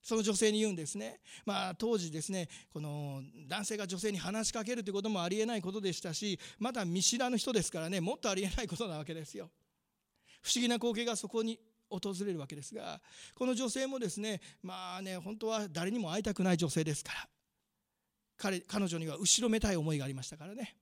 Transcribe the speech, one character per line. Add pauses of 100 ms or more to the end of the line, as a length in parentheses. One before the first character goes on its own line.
そ
の
女
性
に
言
う
ん
で
す
ね。 (240)
ま
あ、
当
時
で
す
ね、 (220)
こ
の (240)
男
性
が
女
性
に
話
し
か
け
る
と
い
う
こ
と
も
あ
り
え
な
い
こ
と
で
し
た
し、 (200)
ま
た
見
知
ら
ぬ
人
で
す
か
ら
ね、
も
っ
と
あ
り
え
な
い
こ
と
な
わ
け
で
す
よ。 (920)
不
思
議
な
光
景
が
そ
こ
に (320)
訪 (100)
れ
る
わ
け
で
す
が、 (320)
こ
の
女
性
も
で
す
ね、 (220)
ま
あ
ね、
本
当
は
誰
に
も
会
い
た
く
な
い
女
性
で
す
か
ら、 (1080)
彼、
彼
女
に
は
後
ろ
め
た
い
思
い
が
あ
り
ま
し
た
か
ら
ね。